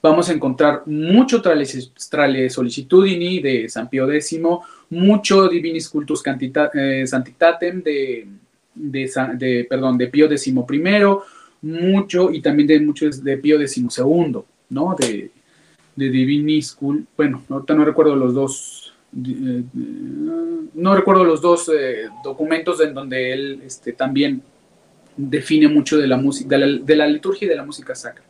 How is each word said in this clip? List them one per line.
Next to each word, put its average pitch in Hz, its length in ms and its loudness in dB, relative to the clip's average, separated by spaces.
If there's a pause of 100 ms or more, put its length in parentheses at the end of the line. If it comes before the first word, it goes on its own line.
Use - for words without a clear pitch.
Vamos 160 280 4
a 170 40 0
encontrar 147 520 0
mucho 185 560 4
trale, 151 240 2 (440)
trale 135 400 0
solicitudini 175 920 2
de 123 260 -2
San 120 220 -10
Pío 131 180 -2
décimo, 165 560 -2 (260)
mucho 190 600 4
Divinis 165 400 -4
Cultus 147 340 -4
Cantita-, 135 500 -2
eh, 135 320 -2
Sanctitatem 170 800 -2
de, 131 440 -4 (460)
de 135 340 -8
Sa-, 131 260 -4
de, 123 360 -2
perdón, 131 280 0
de 123 100 0
Pío 147 200 4
décimo 131 380 0
primero, 196 580 2 (380)
mucho, 180 680 0
y 151 100 -6
también 147 260 2
de 151 120 6
muchos 147 440 -2
de 135 140 -2
Pío 147 200 2
decimosegundo, 135 880 -2 (240)
¿no? 160 280 -2
De, 107 340 -4 (640)
de 135 140 -2
Divinis 147 680 0
Cul-, 147 280 -4 (120)
bueno, 139 320 -2
ahorita 135 260 -2
no 151 80 4
recuerdo 151 320 4
los 127 180 2
dos, - 600 -6 (200)
eh, 127 500 -6 (100)
no 311 1200 -4
recuerdo 190 300 4
los 160 160 2
dos, 170 340 2
eh, 123 320 -4 (160)
documentos 156 560 -4
en 151 140 2
donde 131 400 -6
él, 139 320 -8
este, 127 260 -12
también 139 500 -2 (760)
define 147 500 2
mucho 151 300 4
de 143 100 2
la 127 80 2
música, 135 420 0
de 139 80 4
la, 143 200 0
de 151 100 4
la 151 120 2
liturgia 185 400 -2
y - 20 -2
de 160 80 2
la 139 80 -10
música 143 300 -14
sacra. - 340 -16